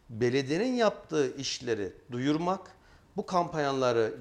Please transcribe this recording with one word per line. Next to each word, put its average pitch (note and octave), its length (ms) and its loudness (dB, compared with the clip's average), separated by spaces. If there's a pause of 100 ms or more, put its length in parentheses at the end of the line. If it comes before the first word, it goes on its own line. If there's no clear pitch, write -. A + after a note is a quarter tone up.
belediyenin C3+ 640 0
yaptığı F3+ 600 0
işleri A#2 580 -4 (180)
duyurmak, D#3 500 0 (560)
bu G#3 80 -4
kampanyaları C3+ 960 2